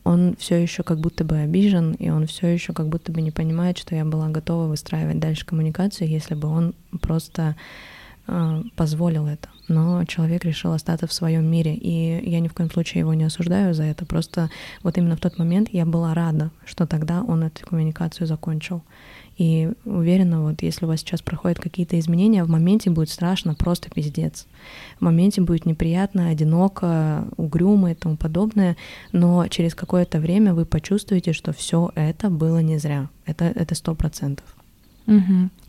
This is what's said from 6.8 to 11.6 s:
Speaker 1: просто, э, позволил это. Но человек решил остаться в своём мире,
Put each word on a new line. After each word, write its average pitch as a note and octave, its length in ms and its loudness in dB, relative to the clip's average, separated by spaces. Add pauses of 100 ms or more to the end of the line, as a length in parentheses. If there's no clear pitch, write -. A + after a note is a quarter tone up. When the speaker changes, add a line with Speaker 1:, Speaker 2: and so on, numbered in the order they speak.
Speaker 1:
просто, D#3+ 560 -2 (720)
э, D#3+ 340 -2 (140)
позволил D#3+ 500 0
это. D3 220 -8 (200)
Но E3+ 380 2
человек E3 380 0
решил E3 280 -2
остаться E3 340 -2
в - 60 -6
своём D#3+ 340 0
мире, D#3+ 280 2